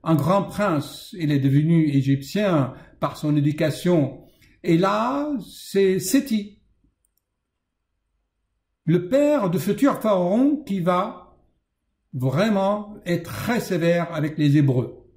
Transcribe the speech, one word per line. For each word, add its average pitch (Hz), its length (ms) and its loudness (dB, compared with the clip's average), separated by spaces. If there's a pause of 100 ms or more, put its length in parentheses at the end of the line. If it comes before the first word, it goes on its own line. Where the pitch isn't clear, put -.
un 160 140 2
grand 185 280 2
prince, 196 760 -4
il 151 100 -2
est 143 100 2
devenu 151 500 4
égyptien 139 840 0 (280)
par 143 160 -6
son 151 180 -2
éducation. 151 880 0 (380)
Et 170 140 2
là, 233 520 0 (160)
c'est 190 540 0
Séti, 220 640 -2 (2250)
le 175 240 0
père 285 400 2
du 170 100 -2
futur 208 420 0
pharaon 214 600 2
qui 196 160 -6
va 180 580 -2 (760)
vraiment 190 840 -2 (100)
être 175 240 -4
très 233 300 -4
sévère 170 540 -2
avec 151 240 -4
les 147 180 4
Hébreux. 131 500 0 (120)